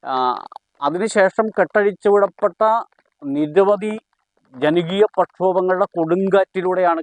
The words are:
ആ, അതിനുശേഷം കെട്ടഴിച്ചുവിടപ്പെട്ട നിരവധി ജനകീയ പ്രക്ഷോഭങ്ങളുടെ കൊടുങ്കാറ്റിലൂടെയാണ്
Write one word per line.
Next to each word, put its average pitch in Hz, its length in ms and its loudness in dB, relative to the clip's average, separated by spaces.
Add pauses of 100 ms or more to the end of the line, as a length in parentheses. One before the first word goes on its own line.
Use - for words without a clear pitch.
ആ, 135 100 -6 (720)
അതിനുശേഷം 190 640 0
കെട്ടഴിച്ചുവിടപ്പെട്ട 202 1120 0 (640)
നിരവധി 185 680 0 (640)
ജനകീയ 165 500 0 (100)
പ്രക്ഷോഭങ്ങളുടെ 185 720 0 (100)
കൊടുങ്കാറ്റിലൂടെയാണ് 180 1080 0